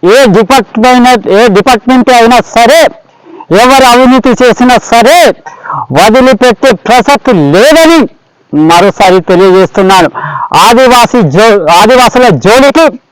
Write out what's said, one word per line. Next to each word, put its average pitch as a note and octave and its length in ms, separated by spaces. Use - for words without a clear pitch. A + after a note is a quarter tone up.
ఏ B3+ 40
డిపార్ట్మెంట్, B3 920
ఏ G3 200
డిపార్ట్‌మెంట్ A#3+ 600
అయినా A#3+ 280
సరే A#3+ 240
ఎవరు C4 300
అవినీతి B3+ 380
చేసినా B3 340
సరే B3+ 260
వదిలిపెట్టే B3 720
ప్రసక్తి B3 460
లేదని C#4+ 680
మరోసారి F3+ 680
తెలియజేస్తున్నాను. F#3 880
ఆదివాసీ A#3+ 580
జో-, G3 440
ఆదివాసుల B3 480
జోలికి B3+ 580